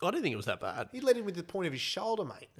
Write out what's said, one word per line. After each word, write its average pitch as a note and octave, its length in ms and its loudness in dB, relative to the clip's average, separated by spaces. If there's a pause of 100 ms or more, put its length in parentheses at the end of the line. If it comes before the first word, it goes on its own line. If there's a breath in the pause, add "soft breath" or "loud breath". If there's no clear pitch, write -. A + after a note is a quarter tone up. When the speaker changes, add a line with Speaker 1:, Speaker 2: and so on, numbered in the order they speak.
Speaker 1:
I F3 80 4
didn't D#4 120 0
think D#3+ 100 2
it G#2+ 40 -2
was G2+ 100 -6
that F#2 140 0
bad. F#2+ 320 -2
Speaker 2:
He B3+ 80 -8
led B3+ 160 8
in A#3 80 -2
with G3 120 -2
the F3 60 -4
point F#3 240 -2
of D3+ 60 0
his C3 80 -4
shoulder, G#3+ 440 0
mate. A#2 240 -10 (120)